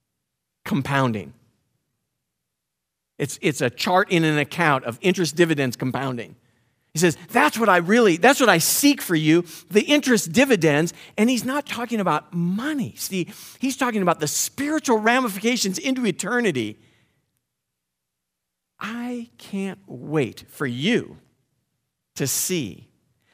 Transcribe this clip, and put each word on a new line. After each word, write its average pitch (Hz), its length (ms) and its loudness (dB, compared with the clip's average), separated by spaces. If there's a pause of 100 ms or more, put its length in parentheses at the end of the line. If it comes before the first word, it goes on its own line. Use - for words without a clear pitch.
(640)
compounding. 131 680 -2 (1900)
It's, - 240 -6
it's - 180 -2
a 131 80 2
chart 277 440 0
in 165 100 2
an 156 160 0
account 147 460 0
of 120 180 -6
interest 180 320 0
dividends 151 400 2
compounding. 127 640 -6 (560)
He 156 80 -6
says, 170 180 2 (120)
"That's - 280 2
what 220 100 0
I 180 100 6
really, 196 380 4
that's 240 220 6
what 254 100 2
I 180 100 6
seek - 440 2
for 175 140 0
you, 156 280 4 (260)
the 208 120 4
interest 254 480 2
dividends." 165 640 2 (220)
And 214 120 2
he's 247 160 0
not 269 220 -4
talking 233 320 -6
about 170 340 -2
money. 190 640 -4
See, 185 300 -6 (320)
he's 262 180 -4
talking 226 260 -2
about 175 180 2
the 151 80 -2
spiritual 277 720 -2
ramifications 214 800 0
into 262 280 -2
eternity. 185 720 -2 (2000)
I 240 580 -10
can't 196 500 -8
wait 135 600 -4
for - 160 -10
you 139 520 -2 (1000)
to 139 140 -4
see 135 580 -6 (480)